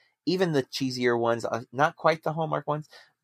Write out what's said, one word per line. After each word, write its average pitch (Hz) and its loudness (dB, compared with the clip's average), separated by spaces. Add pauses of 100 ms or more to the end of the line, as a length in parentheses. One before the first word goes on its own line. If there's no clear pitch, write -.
(240)
Even 180 2
the 139 4
cheesier 123 0
ones, 117 0
uh, 113 -4 (140)
not 147 0
quite 160 0
the 160 -2
Hallmark 151 -4
ones, 151 -4 (360)